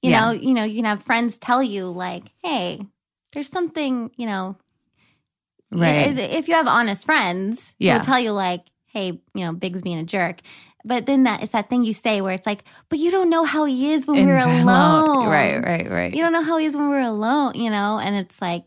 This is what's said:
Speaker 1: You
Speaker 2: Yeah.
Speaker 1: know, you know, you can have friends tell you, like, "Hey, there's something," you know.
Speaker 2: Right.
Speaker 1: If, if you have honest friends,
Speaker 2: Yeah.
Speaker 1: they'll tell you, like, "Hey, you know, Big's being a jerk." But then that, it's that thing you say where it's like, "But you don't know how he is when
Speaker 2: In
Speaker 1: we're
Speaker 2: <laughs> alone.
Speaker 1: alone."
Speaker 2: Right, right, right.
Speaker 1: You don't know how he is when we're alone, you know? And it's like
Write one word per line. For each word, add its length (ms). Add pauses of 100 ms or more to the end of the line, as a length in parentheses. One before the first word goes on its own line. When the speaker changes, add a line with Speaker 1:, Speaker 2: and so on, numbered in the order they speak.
Speaker 1:
You 80
Speaker 2:
Yeah. 140
Speaker 1:
know, 60
you 220
know, 120
you 100
can 100
have 180
friends 360
tell 240
you, 240
like, 440 (120)
"Hey, 420 (480)
there's 160
something," 680
you 100
know. 280 (1160)
Speaker 2:
Right. 360
Speaker 1:
If, 120
if 280
you 60
have 140
honest 380
friends, 760
Speaker 2:
Yeah. 180
Speaker 1:
they'll 80
tell 140
you, 120
like, 300 (240)
"Hey, 340 (140)
you 120
know, 80
Big's 280
being 160
a 60
jerk." 380 (460)
But 200
then 160
that, 180
it's 120
that 180
thing 120
you 100
say 280
where 120
it's 120
like, 180 (260)
"But 100
you 100
don't 220
know 140
how 200
he 280
is 120
when 140
Speaker 2:
In 80
Speaker 1:
we're 100
Speaker 2:
<laughs> 80
alone. 160
Speaker 1:
alone." 680
Speaker 2:
Right, 300
right, 300
right. 240
Speaker 1:
You 80
don't 120
know 100
how 140
he 100
is 80
when 140
we're 120
alone, 540
you 160
know? 260
And 180
it's 240
like 280